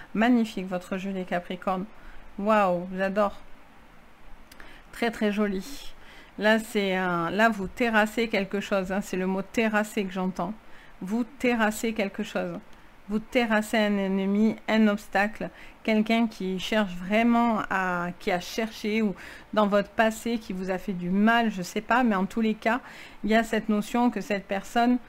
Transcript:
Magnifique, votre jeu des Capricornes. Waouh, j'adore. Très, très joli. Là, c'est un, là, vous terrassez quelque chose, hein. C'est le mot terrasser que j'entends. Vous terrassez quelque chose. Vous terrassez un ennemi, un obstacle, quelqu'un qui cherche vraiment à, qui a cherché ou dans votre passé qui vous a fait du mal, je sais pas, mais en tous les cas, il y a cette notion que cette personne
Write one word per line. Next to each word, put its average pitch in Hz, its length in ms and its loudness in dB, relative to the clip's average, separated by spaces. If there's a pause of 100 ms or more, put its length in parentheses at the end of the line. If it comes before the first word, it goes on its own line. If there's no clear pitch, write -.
(140)
Magnifique, 220 540 2
votre 185 280 -4
jeu 190 140 -6
des 190 140 -4
Capricornes. 185 600 -4 (520)
Waouh, 202 480 2 (100)
j'adore. 196 440 0 (1500)
Très, 233 180 -2
très 214 220 0
joli. 202 600 -4 (460)
Là, 214 220 4
c'est 202 340 0
un, 175 360 0
là, 214 180 4
vous 196 180 -2
terrassez 220 600 2
quelque 196 320 -2
chose, 196 320 -2
hein. 190 100 0
C'est - 140 -6
le 185 100 0
mot 190 160 0
terrasser 214 640 0
que 185 80 -8
j'entends. 185 420 -2 (460)
Vous 214 240 -2
terrassez 226 680 0
quelque 208 280 -2
chose. 185 380 -6 (480)
Vous 208 100 0
terrassez 220 580 0
un 208 220 2
ennemi, 196 560 2 (140)
un 220 180 6
obstacle, 208 640 0 (320)
quelqu'un 226 460 2
qui 185 320 -4
cherche 202 340 0
vraiment 226 640 2 (100)
à, 180 420 -2 (100)
qui - 100 -4
a 180 80 2
cherché 220 640 -2
ou 202 120 2 (380)
dans 208 140 4
votre 202 240 2
passé 226 480 0
qui 220 140 -10
vous 185 180 -4
a 185 80 -2
fait 196 140 -6
du 175 180 -4
mal, 226 400 4
je 190 120 -4
sais - 180 -6
pas, 247 240 2
mais 220 100 4
en 190 120 2
tous - 140 -4
les 220 140 2
cas, 226 260 0 (440)
il 208 60 0
y 214 40 6
a 226 80 6
cette 220 260 -2
notion 220 400 2
que 226 120 -2
cette 190 260 -4
personne 240 520 2 (100)